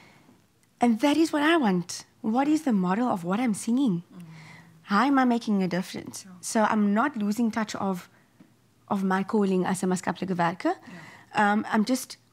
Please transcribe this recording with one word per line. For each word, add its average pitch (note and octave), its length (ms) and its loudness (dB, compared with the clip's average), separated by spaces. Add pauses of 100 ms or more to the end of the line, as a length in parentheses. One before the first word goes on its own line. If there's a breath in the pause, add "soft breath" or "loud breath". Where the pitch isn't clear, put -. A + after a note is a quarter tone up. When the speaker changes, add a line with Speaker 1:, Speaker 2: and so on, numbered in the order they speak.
(800 loud breath)
Speaker 1:
And A#3 180 2
that D4 160 2
is D#4+ 160 2
what D4 120 0
I E4 140 4
want. F#3 480 -2 (160)
What A#3+ 260 0
is D#4 160 0
the C4 80 0
moral G3 360 0
of G3 160 -4
what F#3 160 -2
I'm B3 140 0
singing? A3+ 580 0
Speaker 2:
Mm. F#3 100 -20 (600 loud breath)
Speaker 1:
How G3+ 240 2
am C#4 140 4
I C4 60 4
making A#3 380 2
a F#3 40 0
difference? - 560 -6
Speaker 2:
Ja. F#3 160 -20
Speaker 1:
So - 240 0
I'm G#3 300 2
not C4 220 0
losing G#3+ 360 0
touch A3 240 -4
of, F#3+ 340 -4 (800 soft breath)
of F#3+ 160 -2
my F#3+ 200 2
calling F#3+ 420 2
as F#3 180 0
a - 20 0
maatskaplike F#3 500 -2
werker. F3 400 0 (580 loud breath)
Speaker 2:
Ja. G#3 200 4
Speaker 1:
Um, G#3+ 180 0
I'm G#3+ 140 2
just - 320 -4 (160)